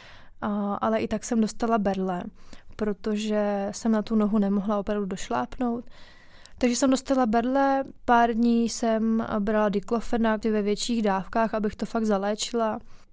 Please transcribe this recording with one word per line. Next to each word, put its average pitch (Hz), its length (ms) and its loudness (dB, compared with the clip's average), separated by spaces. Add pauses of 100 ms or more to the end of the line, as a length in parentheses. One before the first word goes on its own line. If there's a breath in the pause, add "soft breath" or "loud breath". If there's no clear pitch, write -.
(420 loud breath)
a, 202 340 -2
ale 220 240 0
i 226 80 -2
tak 214 180 -4
jsem 226 160 2
dostala 226 360 0
berle, 190 460 -2 (520 loud breath)
protože 208 960 -2
jsem 226 200 -2
na 214 100 2
tu 220 140 -2
nohu 208 220 2
nemohla 202 420 0
opravdu 208 260 -2
došlápnout. 240 800 -4 (720 loud breath)
Takže 240 180 2
jsem 269 140 4
dostala 262 360 2
berle, 269 580 2 (220)
pár 233 280 6
dní 233 360 4
jsem 226 560 0 (140)
brala 214 300 2
diklofenak 220 760 0
ve 214 160 2
větších 208 400 0
dávkách, 208 520 0
abych 214 220 -2
to 220 100 -6
fakt 220 200 -2
zaléčila, 214 760 0 (340 soft breath)